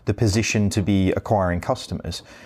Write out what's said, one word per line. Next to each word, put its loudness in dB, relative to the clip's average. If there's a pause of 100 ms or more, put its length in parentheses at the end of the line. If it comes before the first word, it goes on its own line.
the 0
position 2
to 0
be 2
acquiring 0
customers. -6 (240)